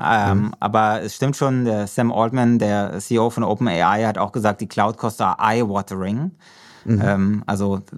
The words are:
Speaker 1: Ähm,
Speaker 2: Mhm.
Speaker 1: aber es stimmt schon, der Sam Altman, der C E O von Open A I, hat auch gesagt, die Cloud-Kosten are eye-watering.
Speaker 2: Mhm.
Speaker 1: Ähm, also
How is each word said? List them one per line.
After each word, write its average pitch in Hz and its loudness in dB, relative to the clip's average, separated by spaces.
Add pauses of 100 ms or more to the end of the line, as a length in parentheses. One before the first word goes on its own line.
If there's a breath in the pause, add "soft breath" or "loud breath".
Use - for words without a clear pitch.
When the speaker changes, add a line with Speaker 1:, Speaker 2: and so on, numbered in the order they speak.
Speaker 1:
Ähm, 101 2
Speaker 2:
Mhm. 104 0
Speaker 1:
aber 107 2
es 104 -8
stimmt 135 -2
schon, 131 0
der 104 0
Sam 117 0
Altman, 117 2
der 104 0
C - -2
E - 4
O 113 2
von 113 -2
Open 107 0
A 87 2
I, 113 0
hat 107 -2
auch 101 -2
gesagt, 107 0
die 101 -6
Cloud-Kosten 110 -2
are 92 0
eye-watering. 107 -2 (560 loud breath)
Speaker 2:
Mhm. 107 2
Speaker 1:
Ähm, 101 0
also 98 -2 (160)